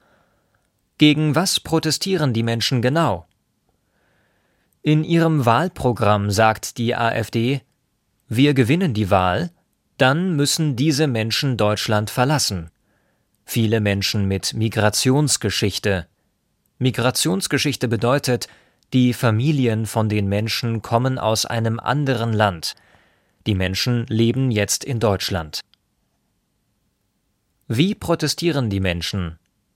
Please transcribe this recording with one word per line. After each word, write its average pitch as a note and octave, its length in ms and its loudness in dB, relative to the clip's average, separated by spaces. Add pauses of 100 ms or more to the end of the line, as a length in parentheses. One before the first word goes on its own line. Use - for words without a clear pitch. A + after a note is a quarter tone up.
(1000)
Gegen D3+ 360 4
was E3+ 260 0
protestieren D#3 720 0
die A2+ 100 0
Menschen A#2 400 0
genau? B2+ 440 0 (1600)
In D#3 220 2
ihrem D#3+ 420 2
Wahlprogramm A2+ 840 2
sagt A2 460 0
die A#2 180 -2
A A#2 180 0
F A2 180 -4
D, B2 320 -2 (680)
„Wir C3+ 240 4
gewinnen C#3 400 2
die G2+ 180 -2
Wahl, G2 400 2 (460)
dann D#3+ 380 2
müssen C#3+ 420 0
diese D3 300 2
Menschen A#2 500 -2
Deutschland G#2+ 540 0
verlassen.“ B2 600 -2 (760)
Viele A2+ 340 0
Menschen G2+ 460 0
mit F#2+ 280 -2
Migrationsgeschichte. G#2+ 1500 0 (720)
Migrationsgeschichte B2+ 1120 -2
bedeutet, A#2+ 600 0 (460)
die B2 180 4
Familien A#2 720 0
von A2 240 -2
den G#2 200 0
Menschen A2 520 -2
kommen B2+ 380 0
aus A2 260 -2
einem A2+ 340 -2
anderen B2+ 540 -2
Land. G2+ 420 0 (720)
Die G#2+ 80 0
Menschen F#2+ 520 -2
leben A#2 440 0
jetzt G#2 320 -2
in B2 160 -6
Deutschland. F#2+ 640 -2 (2000)
Wie D#3+ 260 0
protestieren D3+ 760 -2
die G2 100 -2
Menschen? F2 580 -4 (380)